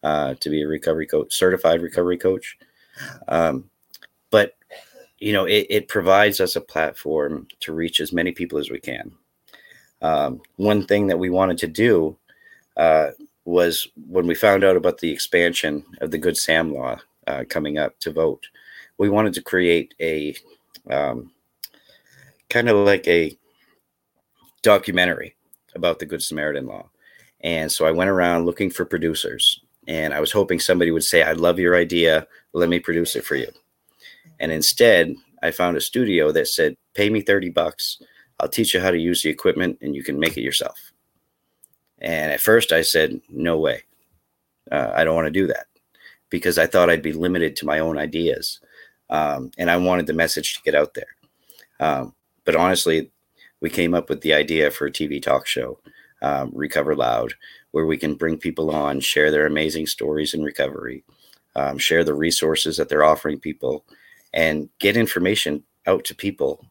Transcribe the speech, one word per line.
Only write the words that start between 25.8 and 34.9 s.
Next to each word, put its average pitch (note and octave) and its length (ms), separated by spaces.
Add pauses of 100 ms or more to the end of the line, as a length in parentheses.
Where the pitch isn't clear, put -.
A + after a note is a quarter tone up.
the E2+ 80
Good D#2 160
Samaritan D2 440
law. G1+ 220 (520)
And D#2+ 300
so D#2+ 160
I D#2+ 60
went F2+ 180
around F2 360
looking F2+ 240
for F2 140
producers, - 760 (260)
and D#2 260
I D2+ 80
was - 120
hoping F#2 260
somebody F2 320
would D#2+ 140
say, E2+ 180
"I D#2+ 100
love E2+ 260
your F2 180
idea. E2 500 (260)
Let E2+ 160
me F2 120
produce E2+ 340
it - 100
for C#2+ 120
you." B1 160 (880)
And D#2+ 100
instead, E2+ 640 (280)